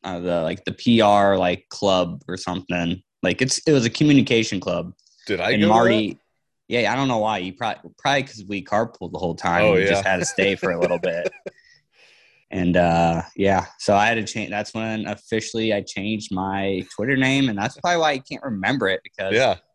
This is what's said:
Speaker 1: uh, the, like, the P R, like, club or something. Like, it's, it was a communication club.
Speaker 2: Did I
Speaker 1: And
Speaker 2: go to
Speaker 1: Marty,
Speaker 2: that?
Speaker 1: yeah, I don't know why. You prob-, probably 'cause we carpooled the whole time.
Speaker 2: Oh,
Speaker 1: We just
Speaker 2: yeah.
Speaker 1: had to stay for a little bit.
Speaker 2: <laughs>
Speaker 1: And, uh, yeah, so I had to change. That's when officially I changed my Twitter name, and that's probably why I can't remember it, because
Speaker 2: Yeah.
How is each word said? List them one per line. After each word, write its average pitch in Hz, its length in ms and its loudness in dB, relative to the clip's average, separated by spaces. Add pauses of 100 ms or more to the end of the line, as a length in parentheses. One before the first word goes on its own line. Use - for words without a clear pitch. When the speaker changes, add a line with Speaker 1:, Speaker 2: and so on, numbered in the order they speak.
Speaker 1:
uh, 90 180 -8
the, 87 220 0
like, 85 220 -4
the - 80 -8
P 117 280 2
R, 101 380 6
like, 90 300 0
club 92 600 0
or 92 80 -6
something. 90 640 -4 (200)
Like, 90 200 0
it's, 131 240 0
it 156 60 4
was 127 120 4
a 113 60 0
communication 113 720 2
club. 87 320 -4 (340)
Speaker 2:
Did 95 140 -2
I 101 120 0
Speaker 1:
And 104 100 2
Speaker 2:
go 104 60 4
to 107 60 6
Speaker 1:
Marty, 110 360 4
Speaker 2:
that? - 80 -16 (500)
Speaker 1:
yeah, 113 240 0
I 123 40 -2
don't 135 120 0
know 117 100 0
why. 107 200 0
You 92 140 -6
prob-, 110 260 -6 (200)
probably 139 240 0
'cause 110 260 -14
we 101 160 -6
carpooled 104 480 -2
the 80 60 -10
whole 85 160 -2
time. 87 300 0
Speaker 2:
Oh, 104 100 6
Speaker 1:
We 95 100 4
just 98 200 2
Speaker 2:
yeah. 95 60 0
Speaker 1:
had 92 100 2
to 90 40 -4
stay 95 320 0
for 98 140 -2
a 85 100 -2
little 87 180 0
bit. 87 320 -4 (160)
Speaker 2:
<laughs> - 60 -12 (1000)
Speaker 1:
And, 90 280 2
uh, 85 420 4 (160)
yeah, 95 300 2 (120)
so 104 160 2
I 101 120 4
had 117 80 2
to 110 100 -4
change. 110 240 -8
That's 104 240 -8
when 110 340 -6
officially 110 680 -4
I 101 80 -2
changed 104 500 -6
my 98 500 -2 (140)
Twitter 123 180 -2
name, 131 360 0
and 101 80 -6
that's 110 180 -6
probably 175 240 -2
why 151 120 2
I 135 80 -4
can't - 220 -14
remember 101 460 -2
it, 95 160 -2
because 98 300 -6
Speaker 2:
Yeah. 113 220 2 (180)